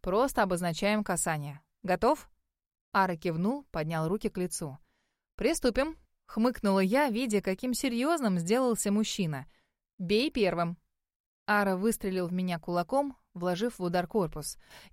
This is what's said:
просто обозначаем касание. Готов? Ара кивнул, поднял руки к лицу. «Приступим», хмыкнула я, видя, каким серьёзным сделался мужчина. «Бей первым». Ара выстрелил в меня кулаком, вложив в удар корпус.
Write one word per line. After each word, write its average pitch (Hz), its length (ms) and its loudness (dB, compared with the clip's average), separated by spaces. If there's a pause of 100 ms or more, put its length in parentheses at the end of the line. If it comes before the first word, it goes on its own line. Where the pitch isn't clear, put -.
просто 233 400 2
обозначаем 185 640 0
касание. 147 580 -4 (220)
Готов? 208 440 2 (680)
Ара 185 220 2
кивнул, 185 540 -2
поднял 160 360 -2
руки 208 220 -2
к - 80 -6
лицу. 170 400 -6 (580)
«Приступим», 269 640 0 (300)
хмыкнула 214 520 2
я, 247 300 4
видя, 214 320 0
каким 233 320 -2
серьёзным 240 640 0
сделался 220 500 0
мужчина. 190 580 -2 (500)
«Бей 208 340 0
первым». 170 460 0 (680)
Ара 202 300 2
выстрелил 190 520 0
в 175 40 -6
меня 180 260 -2
кулаком, 214 600 -2 (160)
вложив 180 460 -2
в 180 40 -4
удар 175 240 0
корпус. 156 500 -4 (360)